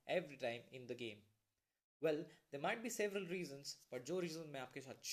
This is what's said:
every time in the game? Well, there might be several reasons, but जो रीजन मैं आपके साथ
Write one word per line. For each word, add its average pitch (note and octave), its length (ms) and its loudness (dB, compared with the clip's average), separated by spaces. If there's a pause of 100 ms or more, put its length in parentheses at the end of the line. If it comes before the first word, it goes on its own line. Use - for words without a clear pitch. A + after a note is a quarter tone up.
every D#3 260 4
time B2 380 0
in B2+ 120 -8
the A#2+ 180 -2
game? G#2 200 -4 (800)
Well, D#3 220 6 (260)
there C#3 160 -4
might A3+ 160 2
be A#3+ 60 0
several G3+ 340 2
reasons, D#3+ 520 -4 (180)
but B2+ 120 -2
जो F3+ 140 2
रीजन D#3+ 340 -2
मैं C3+ 80 -4
आपके C3 200 -8
साथ B2+ 320 -10